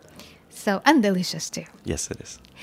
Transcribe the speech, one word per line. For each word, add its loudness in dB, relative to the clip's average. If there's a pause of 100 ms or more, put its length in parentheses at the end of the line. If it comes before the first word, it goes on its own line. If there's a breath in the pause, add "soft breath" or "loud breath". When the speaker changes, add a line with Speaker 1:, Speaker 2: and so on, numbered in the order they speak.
(500 soft breath)
Speaker 1:
So, -2
and 8
delicious 0
too. -8 (200)
Speaker 2:
Yes, -4
it -8
is. -18 (240 loud breath)